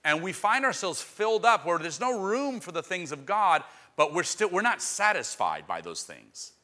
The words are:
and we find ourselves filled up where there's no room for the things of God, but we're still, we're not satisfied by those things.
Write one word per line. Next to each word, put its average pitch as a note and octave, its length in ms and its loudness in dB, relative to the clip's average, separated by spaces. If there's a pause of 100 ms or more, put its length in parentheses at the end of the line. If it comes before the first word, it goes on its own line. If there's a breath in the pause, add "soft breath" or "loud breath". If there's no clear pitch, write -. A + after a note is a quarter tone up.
and D#3 180 4
we F3+ 120 -4
find B3 320 2
ourselves F3+ 360 -2
filled A3 440 0
up A3+ 200 6
where E3+ 140 2
there's D#3 220 -6
no B3 180 0
room A#3+ 400 -2
for F3 140 -10
the D#3+ 100 -4
things F3+ 300 -6
of C#3 120 -12
God, F#3+ 380 4 (320 loud breath)
but D3+ 180 2
we're E3+ 100 0
still, - 260 -2
we're F#3 120 0
not A3+ 200 0
satisfied A2 840 0
by E2 140 -6
those E2 240 -10
things. - 480 -16 (120)